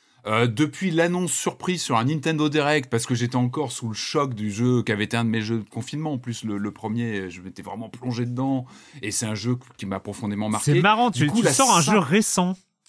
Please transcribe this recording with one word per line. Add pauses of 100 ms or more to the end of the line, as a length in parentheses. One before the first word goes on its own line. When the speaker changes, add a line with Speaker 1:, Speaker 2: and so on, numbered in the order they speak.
(260)
Speaker 1:
Euh,
depuis
l'annonce
surprise
sur
un
Nintendo
Direct,
parce
que
j'étais
encore
sous
le
choc
du
jeu
qui
avait
été
un
de
mes
jeux
de
confinement,
en
plus
le,
le
premier,
je
m'étais
vraiment
plongé
dedans, (360)
et
c'est
un
jeu (200)
qui
m'a
profondément
marqué.
Speaker 2:
C'est
marrant,
Speaker 1:
Du
Speaker 2:
tu,
Speaker 1:
coup,
Speaker 2:
tu
Speaker 1:
la
Speaker 2:
sors
un
Speaker 1:
syn-
Speaker 2:
jeu
récent. (340)